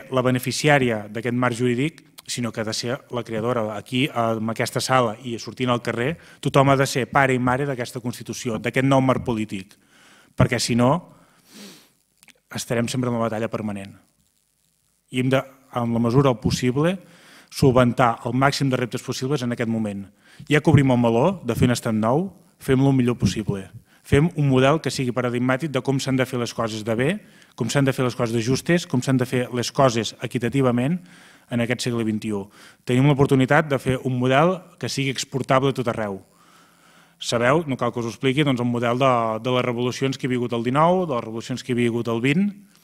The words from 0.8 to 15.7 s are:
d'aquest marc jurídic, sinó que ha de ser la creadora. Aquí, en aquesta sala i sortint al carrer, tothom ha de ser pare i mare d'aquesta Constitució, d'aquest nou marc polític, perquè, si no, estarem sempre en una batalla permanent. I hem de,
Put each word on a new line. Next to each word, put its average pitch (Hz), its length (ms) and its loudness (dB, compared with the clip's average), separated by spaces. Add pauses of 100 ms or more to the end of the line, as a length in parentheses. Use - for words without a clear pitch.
d'aquest 117 260 -4
marc 123 220 0
jurídic, 123 460 -2 (240)
sinó 117 260 -6
que 117 80 -8
ha 107 80 -4
de 110 80 -6
ser 120 220 -6 (160)
la 120 100 -4
creadora. 113 400 -4 (140)
Aquí, 127 340 -4
en 113 400 -2
aquesta 120 320 -4
sala 123 300 2 (100)
i 117 160 -8
sortint 127 320 -4
al 120 80 0
carrer, 120 380 -4 (260)
tothom 139 240 4
ha 139 80 6
de 139 80 2
ser 127 240 -2
pare 135 240 4
i 123 80 0
mare 127 240 0
d'aquesta 123 400 -8
Constitució, 117 560 -8
d'aquest 120 240 0
nou 135 160 6
marc 131 240 2
polític, 107 480 -6 (640)
perquè, 117 240 2
si 117 160 -2
no, 123 140 4 (1600)
estarem 117 400 -4
sempre 127 160 -2
en 120 80 -2
una 113 80 -2
batalla 110 240 -4
permanent. 101 480 -8 (1120)
I 127 160 -2
hem 131 80 2
de, 135 80 4 (320)